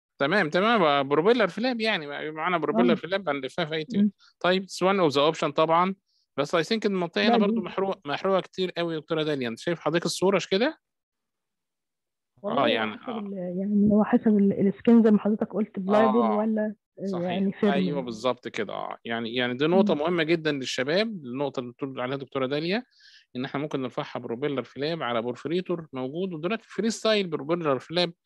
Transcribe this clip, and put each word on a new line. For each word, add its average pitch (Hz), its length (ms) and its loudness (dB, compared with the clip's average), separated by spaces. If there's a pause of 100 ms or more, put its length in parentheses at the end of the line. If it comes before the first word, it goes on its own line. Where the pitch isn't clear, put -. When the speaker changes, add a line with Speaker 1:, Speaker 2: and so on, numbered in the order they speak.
(200)
Speaker 1:
تمام، 160 300 2
تمام. 175 580 4
بروبيلر 190 400 4
فلاب 226 340 -4
يعني، 151 500 -4
معانا 165 260 -2
بروبيلر 214 340 4
Speaker 2:
آه. 220 40 6
Speaker 1:
فلاب 185 340 -4
هنلفها 139 360 -2
في 151 100 -6
أي 160 60 -2
اتجاه. 202 200 0
Speaker 2:
مم. 202 100 4 (280)
Speaker 1:
طيب، 185 240 2
it's 180 240 -2
one 190 220 4
of 131 60 -2
the 151 200 4
option 170 160 -2
طبعًا، 165 440 2 (420)
بس 143 180 -2
I 165 200 2
think 220 100 -4
المنطقة 196 420 0
هنا 226 40 6
Speaker 2:
لا، 240 60 6
Speaker 1:
برضو 208 160 2
Speaker 2:
دي 226 80 0
Speaker 1:
محروق، 190 460 -6
محروقة 185 340 0
كتير 185 300 -6
قوي 170 220 -4
يا 160 60 -4
دكتورة 156 240 -2
داليا. 143 240 -2
أنت 117 120 -6
شايف 175 200 -2
حضرتك 165 260 0
الصورة 190 300 2
مش 170 120 0
كده؟ 247 320 0 (1600)
Speaker 2:
والله - 180 -2
Speaker 1:
آه، 139 40 2
Speaker 2:
هو 120 40 2
Speaker 1:
يعني، - 300 -2
Speaker 2:
حسب - 120 -14
Speaker 1:
آه. 226 100 -8
Speaker 2:
ال-، 202 140 -10 (260)
يعني 202 320 2
هو 208 120 4
حسب 220 340 2
ال-، 196 300 2
السكين 233 360 6
زي 220 80 6
ما 208 80 6
حضرتك 214 340 -2
قلت، 202 260 -6
بلايبل 214 400 2
Speaker 1:
آه. 220 180 2
Speaker 2:
ولا، 214 380 -2 (240)
آه، 185 60 -8
Speaker 1:
صحيح. 185 180 -4
Speaker 2:
يعني 190 280 -2
فيرم 202 200 0
Speaker 1:
أيوه، 185 180 0
Speaker 2:
يعني. 135 160 -4
Speaker 1:
بالظبط 120 420 -4
كده. 101 260 -6
آه. 101 320 -8
يعني، 117 300 -4
يعني 123 180 0
دي 135 140 0
نقطة 190 280 4
Speaker 2:
مم. 147 60 -4
Speaker 1:
مهمة 165 220 0
جدًا 156 280 0
للشباب، 143 560 -2
النقطة 139 520 -6
اللي 123 120 -10
بتقول 135 300 -10
عليها 131 160 -4
دكتورة 135 280 -6
داليا، 165 380 -2 (520)
إن 127 100 -6
إحنا 139 140 -6
ممكن 147 220 -4
نرفعها 127 380 -8
بروبيلر 123 440 -4
فلاب 151 400 -6
على 120 180 -2
بورفريتور 165 720 -6
موجود، 147 400 -6
ودلوقتي 180 340 -6
فري 208 220 -2
ستايل 214 380 0
بروبيلر 151 520 -2
فلاب، 170 340 -2 (120)